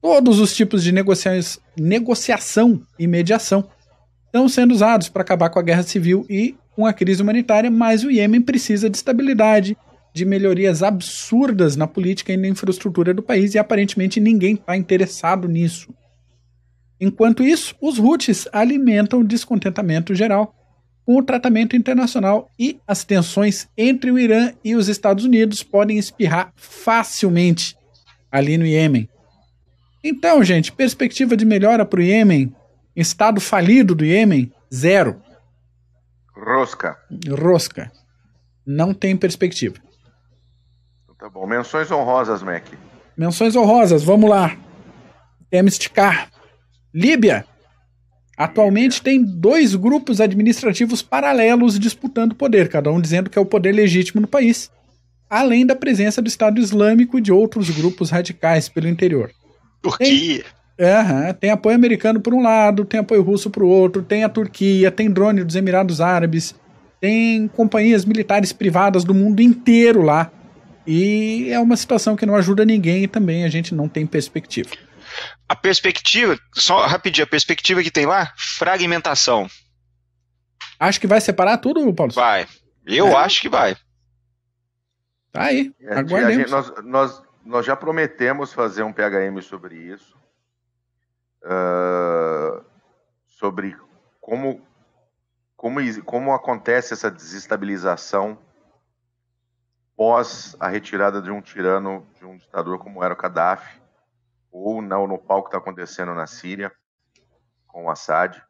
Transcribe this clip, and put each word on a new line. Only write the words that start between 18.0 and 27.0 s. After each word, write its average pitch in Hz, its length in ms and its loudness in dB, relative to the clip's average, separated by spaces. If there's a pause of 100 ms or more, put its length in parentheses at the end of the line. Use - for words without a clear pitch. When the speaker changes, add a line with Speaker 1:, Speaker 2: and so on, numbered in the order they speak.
Speaker 1:
alimentam 240 680 2
o 233 40 4
descontentamento 196 880 -2
geral 208 400 0 (500)
com 247 140 4
o 269 40 2
tratamento 247 540 0
internacional 240 840 0
e 262 280 -4
as 196 180 -4
tensões 196 720 -2
entre 254 340 0
o 247 80 2
Irã 240 340 2 (120)
e 220 100 -2
os 208 140 0
Estados 202 360 0
Unidos 220 380 2
podem 208 360 0
espirrar 180 580 -4
facilmente 180 1200 -2 (540)